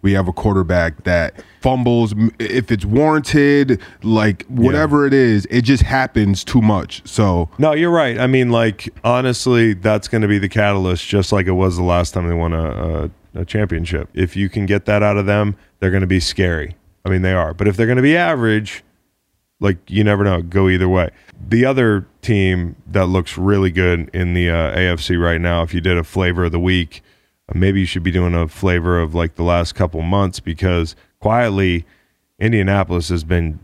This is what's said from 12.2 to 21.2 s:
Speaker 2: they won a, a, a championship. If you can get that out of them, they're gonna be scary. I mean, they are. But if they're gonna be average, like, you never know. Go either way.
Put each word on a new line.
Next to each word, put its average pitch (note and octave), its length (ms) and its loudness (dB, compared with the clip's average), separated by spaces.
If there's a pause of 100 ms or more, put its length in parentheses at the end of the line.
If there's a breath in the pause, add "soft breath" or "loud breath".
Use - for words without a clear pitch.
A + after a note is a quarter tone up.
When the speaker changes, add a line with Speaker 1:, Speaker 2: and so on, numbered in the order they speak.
Speaker 2:
they E2+ 80 -2
won E2+ 200 -2
a, D#2 560 -4 (240)
a, F2 80 -10
a - 20 -4
championship. E2+ 720 -4
If F2 200 -2
you G2 140 -2
can G2+ 160 -4
get G2+ 220 0
that G#2 160 2
out G#2 160 2
of G2+ 80 -2
them, G#2 300 0 (240 soft breath)
they're F#2+ 100 0
gonna F#2+ 160 0
be F#2 140 2
scary. F2 560 -4 (280)
I F#2+ 40 -4
mean, F#2 140 0
they F#2 100 0
are. E2+ 200 -2
But F2+ 140 -4
if G2+ 100 0
they're A2+ 120 0
gonna B2 120 2
be D3 160 4
average, A#2 680 -2 (720)
like, F#2+ 200 0 (120)
you G#2 140 0
never G2+ 180 2
know. F#2+ 200 0
Go F#2 260 0
either F#2 200 2
way. F2+ 220 0 (380 soft breath)